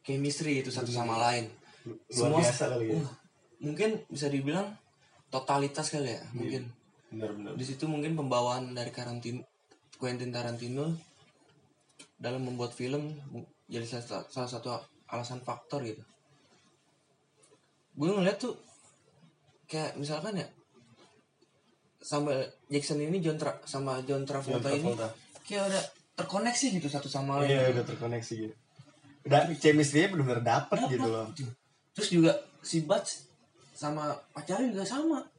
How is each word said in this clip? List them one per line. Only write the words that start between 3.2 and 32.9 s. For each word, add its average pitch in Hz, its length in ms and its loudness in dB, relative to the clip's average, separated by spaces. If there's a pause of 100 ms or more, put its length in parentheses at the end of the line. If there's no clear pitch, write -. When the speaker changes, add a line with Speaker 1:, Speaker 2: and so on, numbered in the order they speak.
Speaker 1:
mungkin 170 300 0 (160)
bisa 143 220 -4
dibilang 147 420 0 (580)
totalitas 139 600 0
kali 143 200 -2
ya, 113 140 -6
Speaker 2:
Iya. - 100 -14
Speaker 1:
mungkin. 123 300 -4 (460)
Speaker 2:
Benar, 107 260 -6
benar. 104 200 -10
Speaker 1:
Di 127 100 -6
situ 135 200 -6
mungkin 156 300 -2
pembawaan 127 580 0
dari 123 160 -6
Karantin-, 120 520 -8 (560)
Quentin 123 320 -4
Tarantino 120 640 -4 (1200)
dalam 123 280 -4
membuat 123 300 -4
film 147 440 -4 (120)
mu-, 120 200 -12 (160)
jadi 117 200 -6
salah 120 200 -6 (180)
sa-, - 40 -14
salah 123 240 -6
satu 120 180 -8 (380)
alasan 120 340 -8
faktor 143 420 -6
gitu. 110 180 -6 (1900)
Gue 156 180 0
ngeliat 202 280 4
tuh 240 160 -4 (1120)
kayak 151 320 -4
misalkan 156 400 -2
ya, - 80 -6 (1500)
sama 147 340 0 (380)
Jackson 143 320 0
ini, 160 180 0
John 156 160 2
Tra-, 147 300 -4
sama 135 360 -2
John 139 220 0
Travolta 135 460 -2
Speaker 2:
John 143 100 2
Speaker 1:
ini 156 140 2
Speaker 2:
Travolta. 110 140 -4 (360)
Speaker 1:
kayak 202 240 -2
udah 190 140 2 (340)
terkoneksi 226 500 0 (120)
gitu 143 100 -2
satu 143 220 -4
sama 139 320 0
lain. 139 100 4
Speaker 2:
Iya, 127 220 6
udah 123 100 2
terkoneksi 117 540 -4
gitu. 110 160 -6 (720)
Udah, 143 120 8 (200)
chemistry-nya 151 480 8
bener-bener 131 320 2
dapet 139 380 2
Speaker 1:
Dapet 147 180 2
Speaker 2:
gitu 117 140 2
loh. 110 240 -2
Speaker 1:
gitu. 123 160 -8 (420)
Terus - 160 -2
juga 160 240 8 (300)
si - 200 -2
Butch 196 280 2 (640)